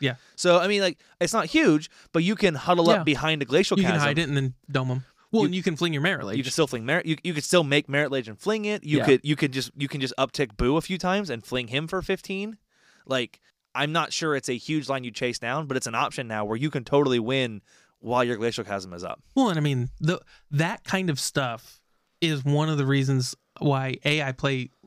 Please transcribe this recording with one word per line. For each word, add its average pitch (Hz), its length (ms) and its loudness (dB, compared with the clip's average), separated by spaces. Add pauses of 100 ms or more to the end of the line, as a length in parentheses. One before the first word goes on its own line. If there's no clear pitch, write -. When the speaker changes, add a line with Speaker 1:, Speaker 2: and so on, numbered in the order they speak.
Speaker 1:
Yeah. 131 140 -2 (200)
Speaker 2:
So, 175 240 6
I 175 80 0
mean, 202 140 0
like, 180 180 0 (220)
it's 175 120 0
not 220 120 2
huge, 185 440 4 (220)
but 165 120 2
you 202 120 2
can 175 200 2
huddle 170 340 4
up 160 100 6
Speaker 1:
Yeah. - 40 -4
Speaker 2:
behind 156 380 0
a 135 40 -4
Glacial 175 320 2
Speaker 1:
You 196 60 4
Speaker 2:
Chasm. 175 160 2
Speaker 1:
can 147 60 2
hide 147 140 0
it 165 80 0
and 143 80 0
then 131 180 0 (160)
dome 131 220 0
'em. 127 140 -4 (260)
Well, 220 120 4
Speaker 2:
You - 40 6
Speaker 1:
and 180 80 -2
you 180 80 -2
can 170 120 0
fling 170 180 0
your 139 80 0
Merit 180 240 0
Lage. 104 120 -4
Speaker 2:
You 135 60 0
can 127 80 -6
still 156 160 2
fling 113 180 -6
Merit. 156 200 0
You, 156 180 -2
you 175 100 -4
could 151 100 -4
still 175 200 4
make 143 260 2
Merit 139 220 0
Lage 131 180 -2
and 107 100 -14
fling 214 260 -2
it. 208 200 -4
You 147 140 2
Speaker 1:
Yeah. 113 60 0
Speaker 2:
could, 131 180 6
you 147 120 0
could 139 180 0
just, 127 240 -6
you 143 120 -4
can 147 120 -6
just 131 160 -4
uptick 131 380 -2
Boo 131 220 2
a 160 40 0
few 185 160 -4
times 185 320 -2
and 117 160 -8
fling 123 240 -4
him 147 180 -2
for 185 140 -4
fifteen. 196 560 -6 (480)
Like, 127 340 -4 (340)
I'm 147 180 -2
not 160 220 -2
sure 156 220 -2
it's 135 140 -4
a 127 80 -2
huge 147 300 -4
line 135 160 -4
you 120 80 -10
chase 123 280 -4
down, 139 280 -6
but 135 100 -2
it's 127 100 -4
an 113 80 -6
option 127 320 -4
now 107 180 -4
where 110 120 -2
you 147 120 -2
can 139 160 -6
totally 139 340 4
win 117 420 -2 (380)
while 123 240 0
your 120 140 -2
Glacial 113 280 -4
Chasm 95 280 -8
is 87 100 -12
up. - 180 -10 (140)
Speaker 1:
Well, 262 140 4
and 165 80 0
I 151 40 0
mean, 131 280 0 (100)
the, 165 200 0 (320)
that 160 320 -2
kind 190 260 -2
of 139 100 -2
stuff - 640 -6 (400)
is 151 240 0
one 147 240 2
of 151 80 0
the 143 80 2
reasons 135 500 2 (240)
why, 131 460 0
A, 151 160 2
I 135 120 -4
play, 131 360 -2 (180)